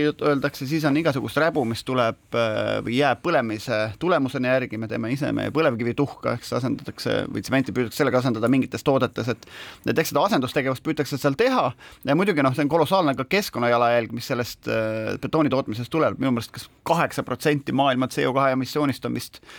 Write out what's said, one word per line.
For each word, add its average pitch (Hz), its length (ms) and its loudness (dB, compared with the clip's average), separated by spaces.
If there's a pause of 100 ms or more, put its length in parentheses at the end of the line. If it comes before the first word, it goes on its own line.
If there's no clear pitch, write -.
öeldakse, 143 580 0
siis 160 160 -2
on 143 140 2
igasugust 139 400 0
räbu, 156 260 2
mis 113 220 -4
tuleb, 120 320 0 (160)
eh, 107 500 0
või 120 140 -2
jääb 139 260 2
põlemise 110 760 0
tulemusena 139 480 0
järgi. 127 300 0
Me 113 100 -6
teeme 113 240 -4
ise 135 200 -2
meie 107 200 -2
põlevkivituhka, 120 840 0
eks, - 200 -8
asendatakse 117 760 -2
või 107 140 -6
tsementi 131 260 0
püütakse 117 300 -2
sellega 127 160 2
asendada 117 320 2
mingites 127 340 0
toodetes, 131 460 0
et, - 160 -4 (400)
et 120 140 0
eks 165 100 0
seda 143 160 2
asendustegevust 135 580 0
püütakse 147 380 -2
seal 139 160 2
teha. 226 340 2 (320)
Ja 139 120 2
muidugi, 185 280 2
noh, 135 120 2
see 151 80 0
on 139 60 0
kolossaalne 156 460 2
ka 131 140 -4
keskkonnajalajälg, 120 840 2
mis 117 140 -8
sellest, 120 420 -6
eh, 110 540 -2
betooni 147 280 0
tootmisest 123 420 -2
tuleb. 131 280 2
Minu 131 120 2
meelest 117 200 -2
kas - 180 -16 (140)
kaheksa 160 400 0
protsenti 139 480 0
maailma 131 380 2
C 139 160 -2
O 131 80 0
kahe 135 180 4
emissioonist 131 540 -2
on 123 80 -4
vist - 260 -8 (180)